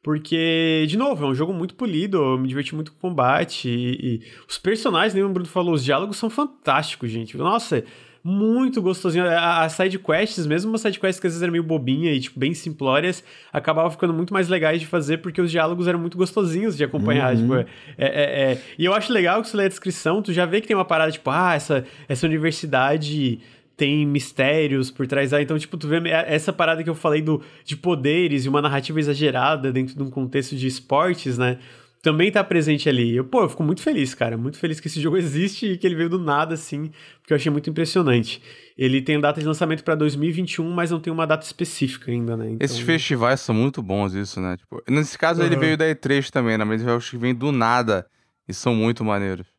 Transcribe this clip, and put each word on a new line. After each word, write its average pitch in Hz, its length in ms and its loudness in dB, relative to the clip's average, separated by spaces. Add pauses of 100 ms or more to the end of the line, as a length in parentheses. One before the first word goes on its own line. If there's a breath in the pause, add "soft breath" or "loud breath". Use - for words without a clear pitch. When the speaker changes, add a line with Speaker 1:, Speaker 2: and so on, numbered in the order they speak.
Speaker 1:
porque, 160 840 2
de 160 80 -2
novo, 226 300 0
é - 20 2
um 131 80 2
jogo 160 180 0
muito 180 220 -4
polido, 190 420 -2
eu 131 200 2
me 131 100 -2
diverti 135 280 -4
muito 156 180 -8
com - 40 -20
o - 120 -14
combate, 143 580 0
e, 123 480 -2
e 113 60 -8 (260 loud breath)
os - 100 -10
personagens, 202 560 0
nem 196 100 2
o 196 60 2
Bruno 180 200 -2
falou, 175 240 0
os 139 100 2
diálogos 160 320 0
são 226 140 -4
fantásticos, 156 800 -2
gente. 113 240 -8
Nossa, 170 480 0 (400 loud breath)
muito 226 580 2
gostosinho. 180 440 0
A, 170 400 2
a 160 40 -2
side 185 300 0
quests, 185 480 0
mesmo 180 240 0
uma 226 60 -2
side 214 200 -2
quest 185 220 -2
que 185 80 -2
às 165 60 0
vezes 170 100 -4
era 175 80 0
meio 170 120 0
bobinha 156 500 0
e, 131 80 0
tipo, - 180 -10
bem 143 140 0
simplórias, 156 680 -2 (300 loud breath)
acabava 156 400 0
ficando 170 220 0
muito 175 200 -2
mais 190 140 2
legais 165 320 2
de 160 80 -8
fazer, 160 300 0
porque 170 240 -4
os 170 100 0
diálogos 170 360 0
eram 170 120 2
muito 170 180 -6
gostosinhos 185 600 0
de 147 80 2
acompanhar, 123 500 2
Speaker 2:
Uhum. 113 60 4
Speaker 1:
tipo, 127 140 4
é, 120 100 2 (320 loud breath)
é, 139 560 0
é. 127 80 -4 (180 loud breath)
E 165 60 0
eu 185 80 4
acho 220 180 0
legal 196 300 2
que 226 80 -8
você 214 80 -4
lê 196 80 2
a 190 40 2
descrição, 190 520 -2
tu 190 100 -4
já 175 140 2
vê 190 160 0
que 214 60 -16
tem 214 100 2
uma 185 80 2
parada, 160 260 2
tipo, - 180 -4
"Ah, 170 260 2
essa, 139 280 0 (240 loud breath)
essa 139 180 -2
universidade 147 1120 0 (360 loud breath)
tem 147 300 2
mistérios 139 880 0
por 139 160 -4
trás 139 240 0
dela." 147 120 4
Então, 151 160 -2
tipo, - 160 -10
tu 151 140 -8
vê 165 100 2
me-, 165 120 -4
essa 156 420 0
parada 160 300 0
que 160 60 -2
eu 160 60 -2
falei 156 260 0
do, 151 200 0 (240 loud breath)
de 147 100 -6
poderes 151 680 0
e 139 40 0
uma 143 120 2
narrativa 143 400 -2
exagerada 139 720 0
dentro 131 220 -2
de 143 60 -8
um 135 80 -4
contexto 131 460 -4
de 131 120 -4
esportes, 139 680 0
né? 123 200 2 (460 loud breath)
Também 160 280 2
tá 202 120 2
presente 156 460 2
ali. 120 260 2
Eu, 131 80 0
pô, 240 200 2
eu - 60 2
fico - 140 -4
muito 170 180 0
feliz, 160 320 0
cara. 117 240 -2
Muito 135 200 -6
feliz 156 200 -4
que - 100 -12
esse 160 120 -6
jogo 160 160 0
existe 180 500 -2
e 185 120 -2
que 185 100 0
ele 175 80 2
veio 165 140 -2
do 185 100 -2
nada, 160 340 0
assim, 156 380 -8 (300 loud breath)
porque - 100 -4
eu 156 60 4
achei 143 120 0
muito 147 200 0
impressionante. 156 720 2 (360 loud breath)
Ele 131 240 2
tem 151 200 0
data 147 180 2
de 151 80 -2
lançamento 156 380 -2
pra 160 100 2
dois 151 200 2
mil 156 140 0
e - 40 0
vinte 175 220 -4
e 170 60 -4
um, 165 80 -2
mas 170 220 -2
não 165 80 0
tem 165 140 -6
uma 160 120 0
data 156 200 0
específica 131 640 -4
ainda, 117 240 -2
né? 113 160 -6
Então 110 140 -6
Speaker 3:
Esses 127 140 -4
festivais 131 600 0
são 113 160 0
muito 127 260 0
bons, 98 320 -2
isso, 98 280 -6
né? 90 160 -4
Tipo, - 320 -14
nesse 147 280 0
caso 170 240 2
ele 170 140 4
Speaker 1:
Uhum. 135 60 0
Speaker 3:
veio 160 160 2
da 160 120 2
E 151 60 0
três 139 340 0
também, 117 280 0
né? 107 80 0
Mas 110 200 -2
eu 120 120 2
acho 117 140 -6
que 123 60 -10
vem 123 160 0
do 131 200 0
nada 113 520 2 (440)
e 90 40 -8
são 120 220 0
muito 113 280 2
maneiros. 98 440 -2 (120)